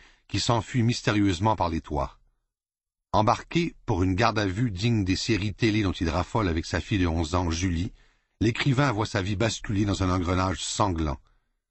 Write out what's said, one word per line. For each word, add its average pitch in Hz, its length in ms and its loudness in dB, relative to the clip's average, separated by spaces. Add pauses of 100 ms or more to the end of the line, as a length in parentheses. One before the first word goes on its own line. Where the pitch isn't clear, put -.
(280)
qui 101 120 -2
s'enfuit 117 420 0
mystérieusement 104 760 2
par 87 120 0
les 80 120 -2
toits. 69 380 -6 (920)
Embarqué 113 640 2 (120)
pour 92 180 2
une 95 100 2
garde 113 240 2
à 104 80 0
vue 110 240 -2
digne 107 340 0
des 92 120 2
séries 104 380 -2
télé 107 280 2
dont 92 100 0
il 82 160 -2
raffole 90 400 0
avec 82 160 0
sa 87 160 -2
fille 98 200 0
de 87 80 2
onze 82 260 -2
ans, 90 160 0
Julie, 85 420 -2 (480)
l'écrivain 127 520 2
voit 107 140 -2
sa 107 140 -2
vie 98 160 -2
basculer 107 480 0
dans 98 200 0
un 90 60 2
engrenage 92 520 0
sanglant. 82 580 -2 (500)